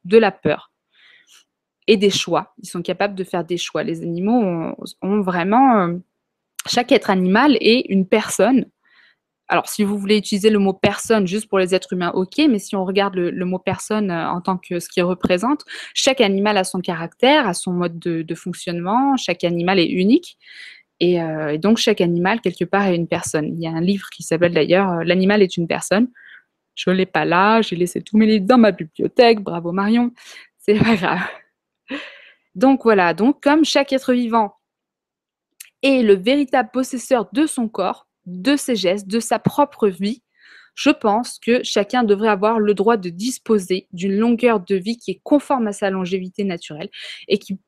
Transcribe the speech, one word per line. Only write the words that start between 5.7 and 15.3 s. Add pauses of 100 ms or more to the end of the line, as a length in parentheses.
Euh, (680)
chaque
être
animal
est
une
personne. (840)
Alors,
si
vous
voulez
utiliser
le
mot
personne
juste
pour
les
êtres
humains,
ok, (100)
mais
si
on
regarde
le,
le
mot
personne,
euh,
en
tant
que
ce
qu'il
représente, (280)